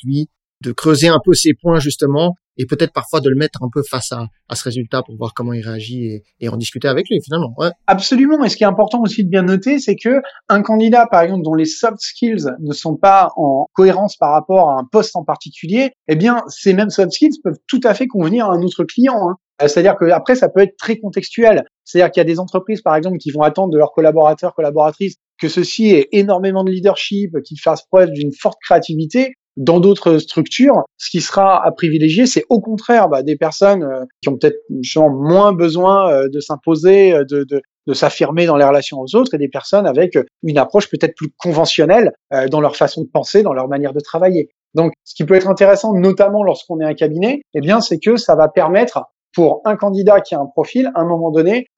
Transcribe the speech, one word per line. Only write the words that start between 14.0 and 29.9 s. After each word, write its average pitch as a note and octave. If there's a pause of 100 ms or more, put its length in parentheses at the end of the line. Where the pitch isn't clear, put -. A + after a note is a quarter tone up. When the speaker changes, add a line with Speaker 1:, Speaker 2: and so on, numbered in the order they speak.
Speaker 2:
par D3+
rapport D#3
à C3+
un B2+
poste G#3+
en E3+
particulier, F#3 (160)
eh D#3
bien, A#3
ces -
mêmes G#3
soft -
skills -
peuvent D#3+
tout B3+
à G#3
fait B3+
convenir G3+
à F#3
un E3+
autre F3+
client, A3+
hein. F#3 (260)
Euh, D3
c'est-à-dire F#3
que F3
après, E3+
ça B3+
peut F#3+
être F#3+
très A3
contextuel. G3+ (180)
C'est-à-dire F3
qu'il F3
y -
a D#3+
des E3
entreprises, F#3
par D#3
exemple, E3+
qui D3
vont D3+
attendre D#3
de D3+
leurs D3
collaborateurs, D#3
collaboratrices, D#3 (200)
que D#3
ceux-ci G3+
aient D3
énormément F#3+
de F#3+
leadership, F#3+
qu'ils D3
fassent -
preuve F#3
d'une D3
forte F#3
créativité. F3 (240)
Dans E3
d'autres F3+